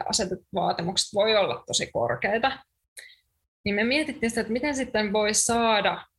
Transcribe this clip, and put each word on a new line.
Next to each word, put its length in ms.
asetetut 440
vaatimukset 600
voi 220
olla 320
tosi 240
korkeita. 680
Niin 100
me 80
mietittiin 460
sitä, 120
että 120
miten 220
sitten 380
voi 200
saada 680